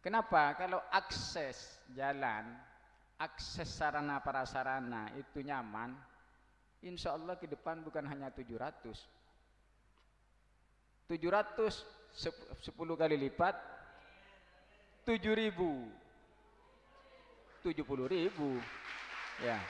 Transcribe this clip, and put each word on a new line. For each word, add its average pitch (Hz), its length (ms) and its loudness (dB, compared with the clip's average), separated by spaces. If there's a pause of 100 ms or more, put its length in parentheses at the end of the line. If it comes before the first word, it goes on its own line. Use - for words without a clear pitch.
Kenapa? 180 560 6
Kalau 185 320 0
akses - 880 0 (160)
jalan, 123 640 0 (640)
akses - 480 -6
sarana 147 480 0
prasarana 131 960 -2
itu 139 320 -8
nyaman, 120 480 -4 (880)
insya 175 320 -4
Allah 170 240 -6
ke 175 80 -10
depan 160 400 -6
bukan 156 240 -4
hanya 139 240 -8
tujuh 120 240 -8
ratus. 120 480 -8 (2000)
Tujuh 165 240 2
ratus, 208 560 2 (240)
sep-, - 480 -6
sepuluh 165 400 -4
kali 156 160 8
lipat, 151 400 4 (1500)
tujuh 214 320 4
ribu. 175 480 2 (1800)
Tujuh 151 240 0
puluh 131 240 0
ribu. 165 480 2 (800)
Ya. 117 320 0